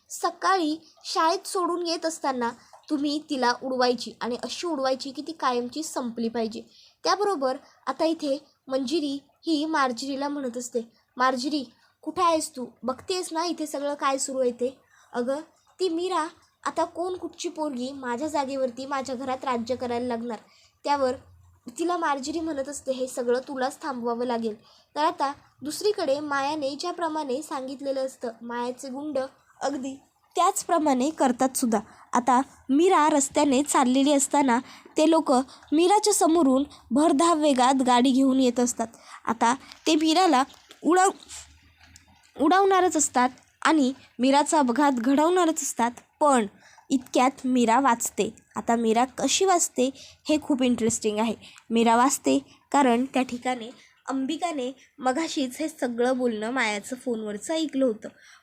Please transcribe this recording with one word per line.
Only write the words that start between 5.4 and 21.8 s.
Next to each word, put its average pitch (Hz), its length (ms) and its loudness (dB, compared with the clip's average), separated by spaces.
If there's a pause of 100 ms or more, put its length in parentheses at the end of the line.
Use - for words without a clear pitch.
संपली 240 460 -6
पाहिजे." 226 340 -6 (420)
त्याबरोबर 339 520 0 (300)
आता 269 180 -2
इथे 302 340 -2 (300)
मंजिरी 277 500 -2 (280)
ही 311 180 0
मार्जिरीला 277 640 -2
म्हणत 269 280 -8
असते, 247 240 -6 (360)
"मार्जिरी, 262 480 -2 (400)
कुठं 339 180 -4
आहेस 330 340 0
तू? 247 100 -10 (160)
बघतेस 330 500 -6
ना 330 120 -2
इथे 311 220 -4
सगळं 285 280 -6
काय 285 240 -2
सुरू 269 200 -6
आहे 254 120 2
ते? 240 260 -6 (360)
अगं, 254 280 -4 (400)
ती 370 80 0
मीरा, 339 380 -2 (380)
आता 302 200 -2
कोण 349 320 -6
कुठची 349 320 -10
पोरगी 269 440 -6
माझ्या 262 360 -6
जागेवरती 269 580 -4
माझ्या 269 280 -6
घरात 262 300 -6
राज्य 247 320 -4
करायला 247 300 -4
लागणार?" 233 320 -6 (460)
त्यावर 277 280 0 (640)
तिला 349 180 -2